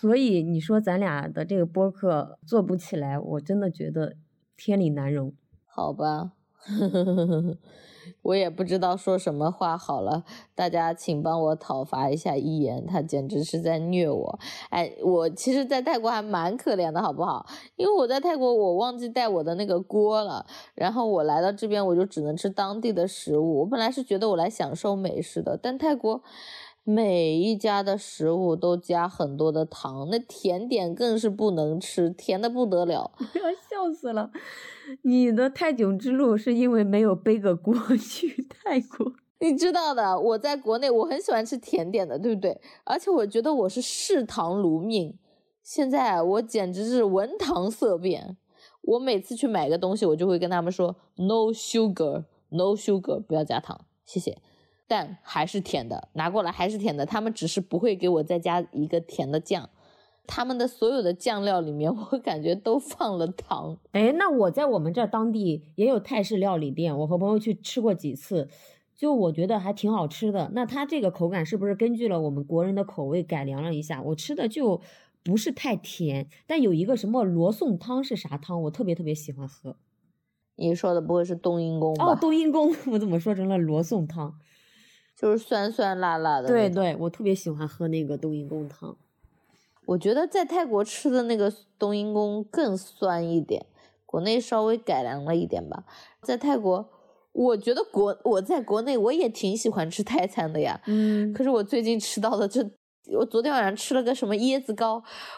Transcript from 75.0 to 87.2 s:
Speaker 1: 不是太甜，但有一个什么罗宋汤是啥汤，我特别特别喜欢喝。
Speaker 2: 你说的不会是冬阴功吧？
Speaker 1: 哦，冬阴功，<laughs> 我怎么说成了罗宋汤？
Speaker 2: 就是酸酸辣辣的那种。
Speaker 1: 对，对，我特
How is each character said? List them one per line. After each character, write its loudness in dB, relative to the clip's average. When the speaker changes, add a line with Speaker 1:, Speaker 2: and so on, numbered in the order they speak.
Speaker 1:
不 2
是 0
太 -2
甜， -4
但 0
有 4
一 2
个 2
什 -4
么 2
罗 2
宋 0
汤 -4
是 -4
啥 -8
汤， -6
我 -2
特 -6
别 0
特 -4
别 -2
喜 -12
欢 -10
喝。 -16
Speaker 2:
你 0
说 0
的 2
不 0
会 2
是 -4
冬 0
阴 -2
功 0
吧？ 0
Speaker 1:
哦， 6
冬 2
阴 4
功， 4
<laughs> -2
我 2
怎 0
么 2
说 -2
成 -2
了 2
罗 2
宋 0
汤？ -8
Speaker 2:
就 2
是 2
酸 -2
酸 0
辣 0
辣 2
的 -2
那 4
种。 -2
Speaker 1:
对， 2
对， -6
我 -2
特 -8